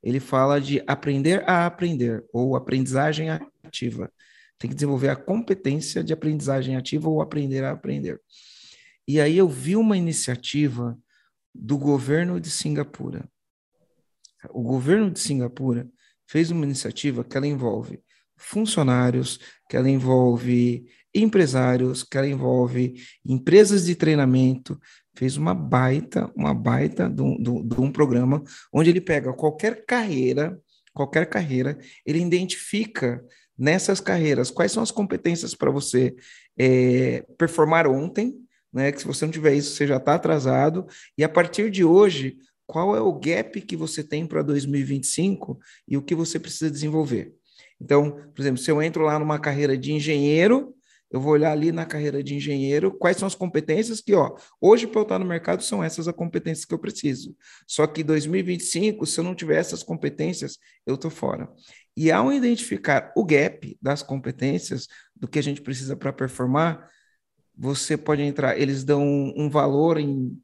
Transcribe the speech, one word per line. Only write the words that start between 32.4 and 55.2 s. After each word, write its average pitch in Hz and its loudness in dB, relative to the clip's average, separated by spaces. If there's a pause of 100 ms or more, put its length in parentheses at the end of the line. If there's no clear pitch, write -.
nessas 180 2
carreiras 165 0
quais - 0
são 220 -2
as 220 -4
competências 185 -2
pra 143 0
você, 131 0 (420)
é, 127 4 (140)
performar 165 4
ontem, 175 0 (380)
né, 135 0
que 139 -8
se - -10
você 131 -4
não 160 -4
tiver 156 4
isso, 143 -2
você 143 0
já 135 2
tá 147 2
atrasado, 151 0 (320)
e 143 2
a 151 2
partir 175 2
de 185 2
hoje, 160 4 (300)
qual 190 -2
é 226 0
o 202 2
gap 156 -4
que 175 -10
você 160 -6
tem 151 -6
pra 156 -2
dois 143 -2
mil 139 -2
e 139 -2
vinte 139 -4
e - -4
cinco 185 -2 (260)
e - -4
o 139 -2
que 156 -2
você 165 -4
precisa - -6
desenvolver. 143 -4 (480)
Então, 143 4 (240)
por 135 -8
exemplo, 135 0
se 127 -4
eu 151 2
entro 160 0
lá 151 2
numa 151 -2
carreira 143 0
de 135 -4
engenheiro, 156 2 (340)
eu - -4
vou 147 2
olhar 151 4
ali 151 0
na 165 -4
carreira 147 -4
de 143 -6
engenheiro, 143 0
quais 180 0
são 196 -4
as 190 -6
competências 185 -2
que, 202 2
ó, 156 4 (260)
hoje 226 6
pra 214 -2
eu 208 2
tá 196 -2
no 190 -2